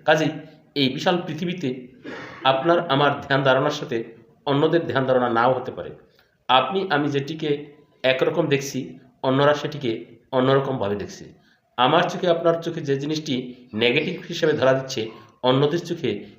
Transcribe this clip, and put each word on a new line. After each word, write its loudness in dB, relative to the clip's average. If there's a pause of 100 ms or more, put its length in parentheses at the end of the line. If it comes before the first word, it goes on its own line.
কাজেই 4 (460)
এই 2
বিশাল -2
পৃথিবীতে -6 (560)
আপনার 2
আমার 2
ধ্যান 2
ধারণার 4
সাথে -6 (420)
অন্যদের 2
ধ্যান 0
ধারণা 2
নাও 4
হতে -4
পারে। -10 (580)
আপনি 2
আমি 2
যেটিকে -4 (280)
একরকম 2
দেখছি, -4 (240)
অন্যরা 4
সেটিকে -4 (260)
অন্যরকমভাবে 2
দেখছে। -12 (520)
আমার 4
চোখে -2
আপনার 2
চোখে -6
যে -2
জিনিসটি -4 (180)
নেগেটিভ 0
হিসেবে 0
ধরা 4
দিচ্ছে, -4 (340)
অন্যদের 2
চোখে -6 (140)